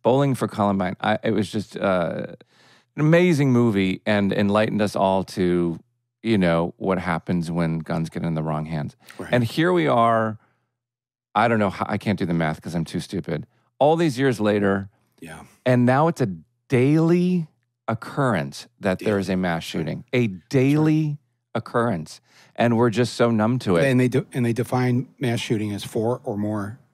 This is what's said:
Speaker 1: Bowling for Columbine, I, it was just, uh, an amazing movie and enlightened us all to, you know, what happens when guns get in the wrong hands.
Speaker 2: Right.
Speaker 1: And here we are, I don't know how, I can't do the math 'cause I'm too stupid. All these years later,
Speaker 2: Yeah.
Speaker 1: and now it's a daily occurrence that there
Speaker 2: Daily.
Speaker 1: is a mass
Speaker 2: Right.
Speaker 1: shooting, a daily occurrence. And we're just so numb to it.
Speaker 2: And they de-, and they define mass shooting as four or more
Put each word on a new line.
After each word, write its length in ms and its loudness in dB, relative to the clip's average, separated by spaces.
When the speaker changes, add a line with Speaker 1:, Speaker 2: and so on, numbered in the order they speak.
Speaker 1:
Bowling 320 4
for 140 -2
Columbine, 540 0
I, 240 0
it 60 0
was 200 -2
just, 240 -8
uh, 520 -2
an 60 -4
amazing 500 4
movie 540 2
and 260 0
enlightened 500 0
us 140 -2
all 300 2
to, 520 -2
you 140 2
know, 400 2
what 220 -2
happens 500 -4
when 300 -2
guns 300 -6
get 140 -8
in 120 -4
the 80 -4
wrong 220 -4
hands. 300 -8
Speaker 2:
Right. 140 -12
Speaker 1:
And 120 2
here 300 0
we 140 0
are, 500 2
I 140 4
don't 120 2
know 100 2
how, 180 -6
I 100 -4
can't 220 -2
do 60 0
the 80 -2
math 280 -2
'cause 140 -10
I'm 100 -2
too 140 -8
stupid. 480 -6
All 160 4
these 240 0
years 200 0
later, 500 0
Speaker 2:
Yeah. 200 -18
Speaker 1:
and 200 4
now 240 4
it's 120 -6
a 60 0
daily 800 2
occurrence 800 -4
that 200 -2
there 100 -4
Speaker 2:
Daily. 120 2
Speaker 1:
is 80 -4
a 80 0
mass 200 0
Speaker 2:
Right. 60 -6
Speaker 1:
shooting, 400 -6
a 140 2
daily 680 2
occurrence. 680 -4
And 220 2
we're 120 4
just 260 0
so 160 2
numb 280 2
to 180 0
it. 120 4
Speaker 2:
And 100 4
they 80 4
de-, 260 0
and 120 -2
they 80 0
define 540 -2
mass 200 -2
shooting 320 -2
as 120 -8
four 400 -2
or 140 -6
more 420 -6